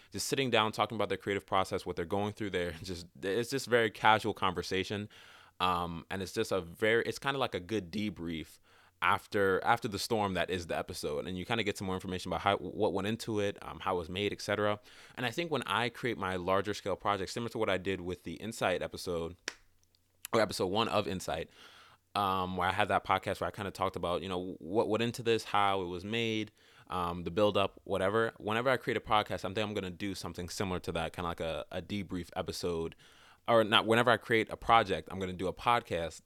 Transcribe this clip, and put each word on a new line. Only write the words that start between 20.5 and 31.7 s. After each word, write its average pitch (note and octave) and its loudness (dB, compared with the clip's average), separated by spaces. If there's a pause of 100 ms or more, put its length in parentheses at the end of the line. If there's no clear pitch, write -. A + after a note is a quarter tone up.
one G#2 2
of G#2 2
Insight, F2+ -4 (640)
um, F#2+ 2
where F2+ 4
I F#2 4
had G2+ 2
that F#2+ 2
podcast F#2+ 0
where F2 0
I F2 -2
kinda G2 -6
talked F#2 0
about, F2 0
you F#2 -6
know, F#2 -4
what F#2 0
went G#2+ 2
into A#2+ -2
this, A2+ 2
how G2 2
it F2+ -4
was F2 -8
made, A2 -2 (380)
um, F2 -2
the E2+ -4
build G#2 4
up, G2 -2
whatever. G2+ 2
Whenever A2+ 0
I B2+ 4
create A#2 -2
a G2+ -2
podcast, G#2+ 0
I G2+ -4
think G#2 -2
I'm G#2 -2
gonna F#2+ -2
do F#2+ -6
something F2+ -8
similar F2+ -2
to F2+ -4
that, E2 -2
kinda F2+ -4
like E2+ -4
a, D#2+ -4